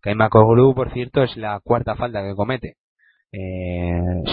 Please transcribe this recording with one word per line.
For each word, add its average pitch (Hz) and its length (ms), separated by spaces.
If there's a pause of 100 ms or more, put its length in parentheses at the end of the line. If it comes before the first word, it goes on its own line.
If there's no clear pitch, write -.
Kaimakoglu, 110 720
por 127 160
cierto, 127 320
es 117 140
la 104 260
cuarta 117 320
falta 113 260
que 98 140
comete. 113 400 (560)
Eh, 90 1000